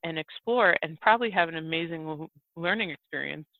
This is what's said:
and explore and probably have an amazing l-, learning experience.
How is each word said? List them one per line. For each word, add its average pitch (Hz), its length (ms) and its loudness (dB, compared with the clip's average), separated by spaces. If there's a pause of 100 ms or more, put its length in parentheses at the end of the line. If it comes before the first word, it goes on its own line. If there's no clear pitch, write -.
and 160 140 -6
explore 214 640 2
and 156 180 -8
probably 226 300 4
have 180 200 4
an 165 60 -8
amazing 160 520 -6
l-, 156 220 -10 (260)
learning 180 340 -2
experience. 143 560 -8 (140)